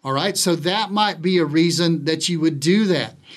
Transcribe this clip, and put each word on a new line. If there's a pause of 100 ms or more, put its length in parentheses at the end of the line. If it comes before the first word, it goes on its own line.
All
right,
so
that
might
be
a
reason
that
you
would
do
that. (200)